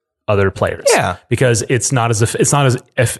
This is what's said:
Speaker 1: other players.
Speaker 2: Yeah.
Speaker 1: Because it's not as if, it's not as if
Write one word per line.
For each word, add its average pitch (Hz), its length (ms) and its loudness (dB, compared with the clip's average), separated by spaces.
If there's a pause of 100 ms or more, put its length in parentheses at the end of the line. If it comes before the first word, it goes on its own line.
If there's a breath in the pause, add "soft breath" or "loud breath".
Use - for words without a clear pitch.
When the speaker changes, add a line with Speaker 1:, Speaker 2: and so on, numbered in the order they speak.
(280)
Speaker 1:
other 98 240 0
players. - 380 -4
Speaker 2:
Yeah. 120 280 0 (120)
Speaker 1:
Because 120 380 0
it's 127 240 -2
not 117 180 0
as 107 120 0
if, 113 140 0
it's - 180 0
not 143 120 2
as 123 120 2 (180)
if - 240 -2